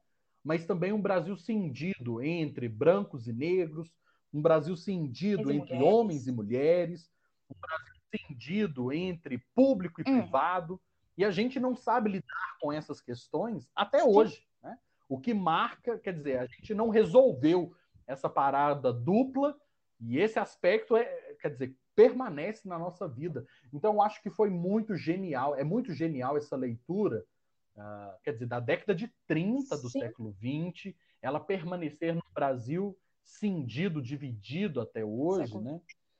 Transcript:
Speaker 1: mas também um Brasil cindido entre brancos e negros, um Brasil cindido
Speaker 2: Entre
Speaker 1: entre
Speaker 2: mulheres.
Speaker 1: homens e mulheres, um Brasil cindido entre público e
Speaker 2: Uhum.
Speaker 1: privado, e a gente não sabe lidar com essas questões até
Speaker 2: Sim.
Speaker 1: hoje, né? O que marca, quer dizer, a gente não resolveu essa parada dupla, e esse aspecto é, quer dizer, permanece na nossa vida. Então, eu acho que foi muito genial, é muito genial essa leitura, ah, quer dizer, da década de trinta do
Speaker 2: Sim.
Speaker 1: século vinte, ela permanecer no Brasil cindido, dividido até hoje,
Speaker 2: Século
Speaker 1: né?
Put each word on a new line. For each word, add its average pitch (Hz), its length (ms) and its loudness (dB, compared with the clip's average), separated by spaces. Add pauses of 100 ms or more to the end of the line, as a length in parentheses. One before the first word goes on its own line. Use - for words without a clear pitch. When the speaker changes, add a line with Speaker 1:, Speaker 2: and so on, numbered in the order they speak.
(440)
Speaker 1:
mas 165 220 -2
também 180 260 -2
um 214 100 0
Brasil 190 360 -2
cindido 143 840 -4
entre 151 460 -4
brancos 143 600 2
e 117 60 -6
negros, 160 580 -2 (420)
um 147 80 -2
Brasil 160 340 4
cindido 165 720 -2
Speaker 2:
Entre 143 40 0
Speaker 1:
entre 143 220 -2
Speaker 2:
mulheres. 127 80 2
Speaker 1:
homens 175 440 4
e 131 40 -2
mulheres, 151 800 0 (380)
um - 100 -18
Brasil - 340 -12 (340)
cindido 135 680 -4
entre 170 460 -6 (160)
público 208 460 4
e - 40 -4
Speaker 2:
Uhum. 262 60 2 (100)
Speaker 1:
privado, 170 580 0 (380)
e 175 60 2
a 208 80 4
gente 233 280 0
não 254 160 0
sabe 226 340 0
lidar - 500 -8
com 147 120 -4
essas 151 300 -6
questões 151 760 -6
até 233 240 2
Speaker 2:
Sim. 311 100 6
Speaker 1:
hoje, 214 380 6 (140)
né? 202 160 -16 (300)
O 131 120 -4
que 226 140 -2
marca, 202 640 0
quer 190 140 -6
dizer, 143 260 -4
a 123 80 -4
gente - 260 -10
não 220 160 0
resolveu 180 840 6 (340)
essa 135 220 -6
parada 143 600 2
dupla, 254 640 2 (460)
e 117 160 -4
esse 214 220 2
aspecto - 580 2
é, 233 80 4 (340)
quer 160 120 -4
dizer, 127 240 -6 (200)
permanece 214 720 4
na 175 120 -8
nossa 180 280 -8
vida. 131 380 -8 (260)
Então, 208 220 2
eu 202 80 4
acho 214 220 0
que 208 80 -6
foi 214 180 2
muito 196 460 0
genial, 147 600 -2
é 135 80 -2
muito 202 300 -2
genial 151 420 -2
essa 147 200 -4
leitura, 127 680 -2 (540)
ah, 104 460 -14
quer - 100 -6
dizer, 117 140 -8
da 123 120 -4
década 175 360 -2
de 208 120 -6 (200)
trinta 214 500 -2
do 123 120 -8
Speaker 2:
Sim. 269 100 -4
Speaker 1:
século 113 320 -8
vinte, 151 640 -8 (260)
ela 139 180 -4
permanecer 170 760 -4
no 165 80 -4 (100)
Brasil 143 640 -2 (260)
cindido, 156 800 -4
dividido 131 800 -6
até 110 240 -6
hoje, 135 420 -2
Speaker 2:
Século 107 160 -10
Speaker 1:
né? 147 160 -8 (400)